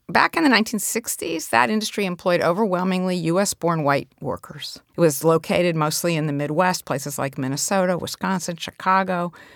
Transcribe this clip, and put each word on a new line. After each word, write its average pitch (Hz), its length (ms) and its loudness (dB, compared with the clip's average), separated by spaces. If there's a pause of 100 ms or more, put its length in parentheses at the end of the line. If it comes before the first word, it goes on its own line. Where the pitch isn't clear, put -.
Back - 300 2
in 330 60 2
the 285 60 6
nineteen 214 300 2
sixties, - 680 -6
that 214 220 4
industry 214 340 -2
employed 180 340 0
overwhelmingly 185 800 0
U 165 220 0
S 202 160 -2
born 160 280 0
white 139 240 2 (140)
workers. - 580 -10 (160)
It 170 60 -2
was 156 220 4
located 165 520 2
mostly 156 400 0
in 156 120 0
the 143 60 -2
Midwest, 151 520 0
places 139 320 -4
like 135 220 -4
Minnesota, 175 580 0
Wisconsin, 185 580 -4
Chicago. 185 800 0 (220)